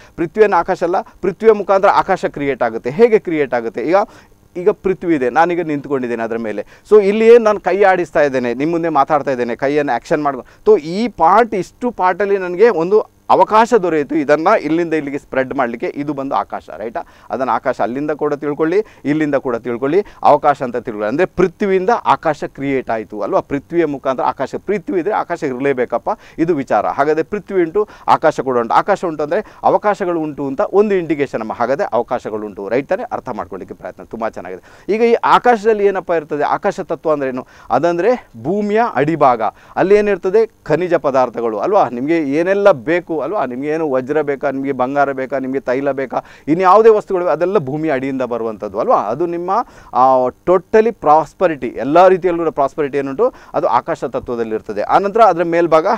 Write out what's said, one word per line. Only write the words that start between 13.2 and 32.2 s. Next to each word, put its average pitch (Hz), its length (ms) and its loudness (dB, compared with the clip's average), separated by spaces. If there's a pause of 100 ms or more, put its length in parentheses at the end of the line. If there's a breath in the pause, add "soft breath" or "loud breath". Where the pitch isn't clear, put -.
ಅವಕಾಶ 208 440 4
ದೊರೆಯಿತು 160 420 0
ಇದನ್ನ 151 320 2 (120)
ಇಲ್ಲಿಂದ 160 340 -2
ಇಲ್ಲಿಗೆ 143 240 -4
ಸ್ಪ್ರೆಡ್ 131 360 -4
ಮಾಡ್ಲಿಕ್ಕೆ. 123 420 -2
ಇದು 147 180 -6
ಬಂದು 135 200 -6
ಆಕಾಶ, 101 420 -6
ರೈಟಾ? 110 240 -10 (300 loud breath)
ಅದನ್ನ 123 200 -4
ಆಕಾಶ 120 300 -2
ಅಲ್ಲಿಂದ 135 300 -4
ಕೂಡ 147 240 -4
ತಿಳ್ಕೊಳ್ಳಿ, 156 480 -2 (220 loud breath)
ಇಲ್ಲಿಂದ 151 300 0
ಕೂಡ 123 220 -2
ತಿಳ್ಕೊಳ್ಳಿ, 127 480 -2 (180 loud breath)
ಅವಕಾಶ 143 400 2
ಅಂತ 123 140 -4
ತಿಳ್ಕೊಳ್ಳಿ. 104 320 -6
ಅಂದ್ರೆ 151 180 0
ಪೃಥ್ವಿಯಿಂದ 190 640 0 (140)
ಆಕಾಶ 147 400 0
ಕ್ರಿಯೇಟ್ 139 460 -4
ಆಯ್ತು 107 300 -6
ಅಲ್ವಾ? 156 200 -2
ಪೃಥ್ವಿಯ 160 440 -4
ಮುಖಾಂತರ 139 380 -4
ಆಕಾಶ, - 320 -4
ಪೃಥ್ವಿ 196 460 -6
ಇದ್ರೆ 190 140 -4
ಆಕಾಶ 170 280 -6
ಇರ್ಲೇಬೇಕಪ್ಪ, 131 680 -4 (280 loud breath)
ಇದು 165 160 0
ವಿಚಾರ. 113 320 0
ಹಾಗಾದ್ರೆ 151 360 0
ಪೃಥ್ವಿ 190 400 -4
ಉಂಟು, 170 260 -2 (200 loud breath)
ಆಕಾಶ 139 320 2
ಕೂಡ 127 180 -2
ಉಂಟು. 117 160 0
ಆಕಾಶ 180 300 0
ಉಂಟು 156 180 -4
ಅಂದ್ರೆ 165 400 -4
ಅವಕಾಶಗಳು 180 580 0
ಉಂಟು 147 260 -6
ಅಂತ 135 140 -4 (120)
ಒಂದು 202 220 2
ಇಂಡಿಕೇಶನ್ 147 460 -2
ಅಮ್ಮ. 110 120 -6
ಹಾಗಾದ್ರೆ 120 400 -2
ಅವಕಾಶಗಳು 110 540 -4